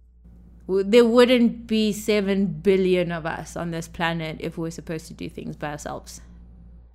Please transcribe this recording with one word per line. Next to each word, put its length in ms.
w-, 160
there 220
wouldn't 640
be 260
seven 540
billion 680
of 140
us 300
on 140
this 160
planet 540
if 180
we 40
were 80
supposed 380
to 60
do 140
things 280
by 140
ourselves. 500